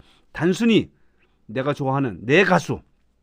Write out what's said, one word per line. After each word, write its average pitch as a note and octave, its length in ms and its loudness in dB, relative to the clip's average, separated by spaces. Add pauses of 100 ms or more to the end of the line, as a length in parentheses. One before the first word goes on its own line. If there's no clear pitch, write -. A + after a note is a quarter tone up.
(320)
단순히 F#3 580 2 (560)
내가 C3 260 -4
좋아하는 C3 500 -4
내 C#3+ 200 4
가수 F3 380 0 (420)